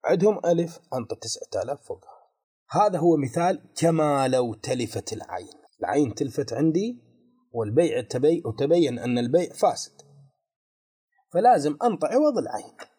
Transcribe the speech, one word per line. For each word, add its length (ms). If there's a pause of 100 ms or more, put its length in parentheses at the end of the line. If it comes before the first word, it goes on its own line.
عندهم 400
ألف، 340 (140)
أنت 280
تسعة 420
آلاف 180
فوقها. 480 (420)
هذا 280
هو 180
مثال 440 (200)
كما 460
لو 260
تلفت 600
العين، 400 (260)
العين 340
تلفت 400
عندي 480 (500)
والبيع 500
تبي-، 440
وتبين 540
أن 180
البيع 360
فاسد، 480 (1300)
فلازم 500
أنطي 240
عوض 300
العين 400 (220)